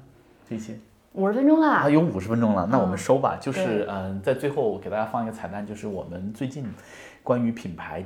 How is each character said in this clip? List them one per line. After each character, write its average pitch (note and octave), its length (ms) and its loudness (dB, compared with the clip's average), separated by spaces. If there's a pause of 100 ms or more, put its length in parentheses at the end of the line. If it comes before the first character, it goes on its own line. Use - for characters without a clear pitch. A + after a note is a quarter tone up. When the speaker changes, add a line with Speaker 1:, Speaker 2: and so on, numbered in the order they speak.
(500)
Speaker 1:
这 A#2+ 60 -6
一 - 20 -4
期？ A2 220 -12 (340)
Speaker 2:
五 F#3+ 140 0
十 G#3 60 2
分 C4 120 2
钟 D#4 140 8
啦。 C4+ 220 6
Speaker 1:
啊， C#3+ 80 4
有 D3 100 8
五 C#3 200 2
十 F#2+ 80 -6
分 A#2 120 2
钟 A2 160 4
了， F#2+ 160 2
那 C3 80 4
我 - 80 2
们 F2+ 100 0
收 C3 220 4
吧。 G#2 200 0
Speaker 2:
嗯， - 0 -
Speaker 1:
就 C3+ 120 -6
是， C#3 120 -2
Speaker 2:
对。 A2 260 0
Speaker 1:
嗯， F#2+ 340 -6
在 C3+ 100 2
最 C#3+ 160 -2
后 A#2 300 0
给 G2 100 -12
大 G2+ 80 -4
家 G#2+ 80 0
放 A#2+ 160 -4
一 A2+ 60 -4
个 A2 40 -8
彩 A2 160 -10
蛋， G2+ 160 -8
就 G#2 120 -10
是 G#2 100 -10
我 F#2+ 180 -6
们 F#2 300 -8
最 C3+ 140 -6
近 C3+ 180 -10 (560)
关 B2 240 0
于 A#2 60 0
品 F#2+ 240 -8
牌 E2 300 -10